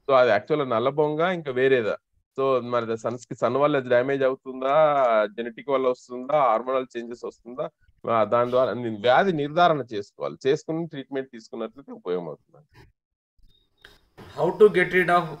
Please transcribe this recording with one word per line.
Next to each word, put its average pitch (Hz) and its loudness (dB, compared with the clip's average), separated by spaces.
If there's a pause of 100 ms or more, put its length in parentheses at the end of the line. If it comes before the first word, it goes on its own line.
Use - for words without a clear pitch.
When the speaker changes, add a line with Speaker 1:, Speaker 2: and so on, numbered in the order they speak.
(100)
Speaker 1:
So, 135 4
అది 127 6
యాక్చువల్ 131 0
నల్ల 117 0
బొంగ 151 0
ఇంకా 165 -6
వేరేదా? 123 2 (440)
So, 135 2
మరి 117 -2
సన్, 117 -6 (160)
సన్ 123 0
వల్ల 147 2
డ్యామేజ్ 135 2
అవుతుందా, 135 0 (220)
జెనెటిక్ 117 -8
వల్ల 131 0
వస్తుందా, 127 -4
హార్మోనల్ 127 0 (100)
చేంజెస్ 117 -12
వస్తుందా, 127 -12 (400)
ఆ, 113 2
దాని 120 0
ద్వారా 127 2
ని-, 113 -6
వ్యాధి 143 4
నిర్ధారణ 151 0
చేసుకోవాలి. 82 -8 (100)
చేసుకుని 160 -2
ట్రీట్మెంట్ 135 -10
తీసుకున్నట్లయితే 117 -14
ఉపయోగం 90 -8
అవుతుంది. - -20 (1700)
Speaker 2:
How 180 0
to 202 8
get 180 0
rid 180 2
of 175 2 (160)